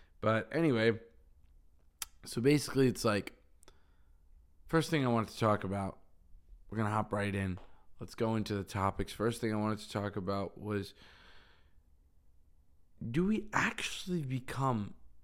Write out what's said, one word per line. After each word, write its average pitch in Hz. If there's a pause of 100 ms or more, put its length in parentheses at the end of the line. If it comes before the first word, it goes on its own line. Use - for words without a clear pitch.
(220)
But 110
anyway, 120 (1300)
so -
basically 135
it's -
like, 104 (1300)
first 160
thing 151
I 127
wanted 113
to -
talk 107
about, 98 (720)
we're 104
gonna 107
hop 107
right 101
in. 95 (400)
Let's -
go 113
into 107
the 98
topics. 98
First 117
thing 110
I 107
wanted 107
to -
talk 101
about 98
was, 101 (2250)
do 170
we 214 (100)
actually -
become, 127 (280)